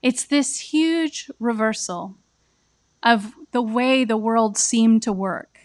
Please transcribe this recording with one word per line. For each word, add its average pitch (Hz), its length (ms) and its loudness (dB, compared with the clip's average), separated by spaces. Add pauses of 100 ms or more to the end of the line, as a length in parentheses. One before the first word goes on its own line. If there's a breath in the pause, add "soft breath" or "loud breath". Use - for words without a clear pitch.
It's 254 240 -2
this - 340 -2 (140)
huge 320 640 0
reversal 214 760 -4 (880)
of 226 300 2 (180)
the 247 100 0
way 247 420 2
the 220 140 0
world 220 400 0
seemed 226 460 4
to 214 100 -2
work. 190 520 -6